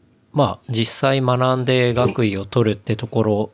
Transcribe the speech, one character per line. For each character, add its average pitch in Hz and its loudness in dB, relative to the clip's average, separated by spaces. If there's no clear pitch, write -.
ま 120 0
あ 127 -8
実 113 0
際 135 0
学 127 0
ん 127 -4
で 123 2
学 123 0
位 98 -2
を 98 -6
取 110 2
る 101 0
っ - -20
て 117 -4
と 113 -8
こ 113 -2
ろ、 107 0